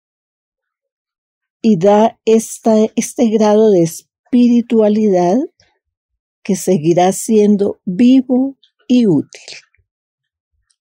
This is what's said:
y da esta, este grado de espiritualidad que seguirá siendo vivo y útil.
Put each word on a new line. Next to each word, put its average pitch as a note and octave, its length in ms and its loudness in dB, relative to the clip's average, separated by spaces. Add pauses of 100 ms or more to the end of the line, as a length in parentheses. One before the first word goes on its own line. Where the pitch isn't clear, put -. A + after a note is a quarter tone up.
(1600)
y A3 160 2
da G#3 460 0
esta, A3 500 0 (220)
este A#3 320 -4
grado G#3+ 420 2
de F3+ 140 2
espiritualidad G#3+ 1500 0 (1040)
que F#3+ 140 -4
seguirá F3 560 0
siendo G#3 720 0
vivo B3+ 720 -2 (300)
y B3 180 0
útil. - 520 -6 (1200)